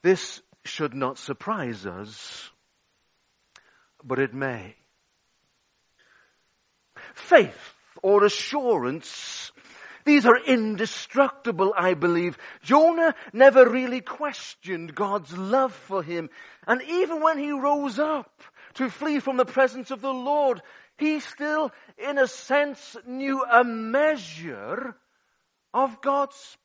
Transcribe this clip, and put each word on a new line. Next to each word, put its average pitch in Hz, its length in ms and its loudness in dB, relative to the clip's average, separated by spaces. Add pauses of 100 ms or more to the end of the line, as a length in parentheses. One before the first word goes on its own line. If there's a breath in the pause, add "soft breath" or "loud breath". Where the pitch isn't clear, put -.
this - 400 0 (220)
should 147 280 -6
not 131 260 -4
surprise 131 680 -8
us, 101 640 -14 (1500 soft breath)
but 131 140 -4
it 135 160 -2
may. 120 400 -8 (2500 loud breath)
Faith - 600 2 (280)
or 202 220 6
assurance 202 1300 -4 (520 loud breath)
these 294 220 6
are 240 100 10
indestructible, 220 1400 0
I 180 180 2
believe. 170 440 -2 (240 loud breath)
Jonah 330 520 4 (180 loud breath)
never 254 360 10
really 254 320 -4
questioned 175 920 -10
God's 190 420 -4
love 202 380 0
for 190 280 -6
him. 165 280 -8 (360 loud breath)
And 247 160 2
even 320 380 -4
when 311 180 2
he 294 140 -6
rose 285 460 -2
up 302 440 -6 (320 loud breath)
to 262 140 -4
flee 294 320 -4
from 262 160 -4
the 254 80 2
presence 254 460 0
of 247 100 -10
the 269 120 -6
Lord, 262 500 -2 (340 loud breath)
he 302 240 -2
still, 302 500 -4 (280 loud breath)
in 277 200 -4
a 262 80 4
sense, 285 720 -4 (100)
knew 269 380 -4
a 240 200 6
measure 220 1300 -4 (760)
of 247 260 -2
God's 277 640 -4